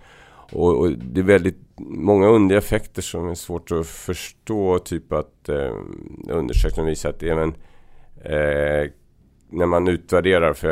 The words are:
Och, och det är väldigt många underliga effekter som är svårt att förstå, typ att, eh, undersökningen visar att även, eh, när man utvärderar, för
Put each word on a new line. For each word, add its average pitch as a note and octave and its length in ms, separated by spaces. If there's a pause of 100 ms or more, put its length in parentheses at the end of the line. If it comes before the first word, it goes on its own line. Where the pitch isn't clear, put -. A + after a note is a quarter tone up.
(520)
Och, E2 260
och E2 140
det B1 280
är F#2 40
väldigt F#2 340 (200)
många F#2 480
underliga G#2 320
effekter - 440
som F2 260
är F2 60
svårt - 380
att E2 140
förstå, F#2+ 920
typ E2+ 340
att, - 360
eh, C#2 280 (520)
undersökningen D#2 600
visar D#2 220
att - 120
även, D#2+ 260 (760)
eh, D2 680 (600)
när F2 160
man F2 220
utvärderar, F2 640
för E2 200